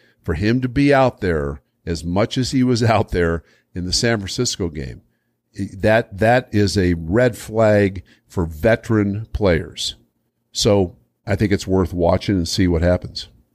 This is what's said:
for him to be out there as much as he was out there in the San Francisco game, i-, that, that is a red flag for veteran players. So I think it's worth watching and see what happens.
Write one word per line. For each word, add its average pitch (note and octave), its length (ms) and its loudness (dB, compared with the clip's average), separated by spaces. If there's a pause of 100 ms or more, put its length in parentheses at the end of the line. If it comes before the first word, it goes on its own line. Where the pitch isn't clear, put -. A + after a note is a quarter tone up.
(240)
for F2+ 100 -4
him A2 280 0
to B2+ 80 -2
be C#3+ 240 2
out C3 280 2
there D2 400 -2 (240)
as E2 180 -6
much F#2+ 340 -2
as B2+ 140 -2
he C3 120 2
was B2 180 0
out A2 300 2
there E2 320 0 (320)
in F2 100 -6
the F2+ 80 -6
San A#2 240 0
Francisco G2 520 -6
game, D2 320 -12 (580)
i-, G2 180 -6
that, G#2+ 400 0
that A#2+ 340 2
is G2+ 260 2
a F2+ 180 2
red G2 420 0
flag G#2 680 0 (240)
for F2+ 180 -4
veteran G#2 880 0
players. - 640 -2 (560)
So G2+ 460 0 (300)
I G2 80 -2
think G#2 160 0
it's - 160 -2
worth F#2+ 260 0
watching F2+ 420 0
and E2+ 120 0
see F#2+ 200 0
what E2+ 140 0
happens. - 480 -2 (260)